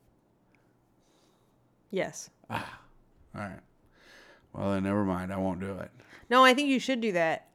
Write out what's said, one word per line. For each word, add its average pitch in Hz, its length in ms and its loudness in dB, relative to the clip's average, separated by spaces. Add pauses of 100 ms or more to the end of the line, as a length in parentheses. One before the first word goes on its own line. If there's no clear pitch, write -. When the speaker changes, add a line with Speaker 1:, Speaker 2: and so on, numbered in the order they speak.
(1900)
Speaker 1:
Yes. - 380 -6 (200)
Speaker 2:
Ah, - 300 -8 (560)
all 101 60 -10
right. 98 180 -12 (960)
Well, 98 180 -4
then 98 120 0
never 101 220 2
mind. 92 260 -2
I 98 60 -6
won't 95 220 -2
do 98 140 -6
it. - 180 -12 (380)
Speaker 1:
No, 254 140 6
I 254 100 8
think 285 160 0
you 262 100 2
should 254 220 -2
do 220 120 0
that. 165 420 0